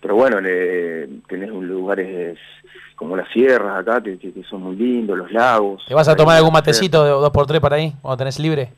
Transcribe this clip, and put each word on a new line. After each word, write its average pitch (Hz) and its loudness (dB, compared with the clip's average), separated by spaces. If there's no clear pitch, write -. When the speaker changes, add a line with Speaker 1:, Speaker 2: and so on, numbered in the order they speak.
Speaker 1:
pero - -2
bueno, 120 4
le, 90 -4
tenés 95 -10
un 92 -10
lugares 92 -6
como 87 -10
las 92 -6
sierras 113 2
acá, 113 -2
que, 95 -10
que, 92 -16
que 92 -14
son 95 -14
muy 92 -10
lindos, 113 -2
los 87 -10
lagos. 107 0
Speaker 2:
¿Te 123 -8
vas 151 4
a - 6
Speaker 1:
Ahí 156 6
Speaker 2:
tomar 156 6
algún 160 6
Speaker 1:
cerca. 160 4
Speaker 2:
matecito 156 2
de 147 4
dos 143 2
por 143 2
tres 151 0
para 143 2
ahí, 156 -2
cuando 131 -6
tenés 135 -6
libre? 151 -2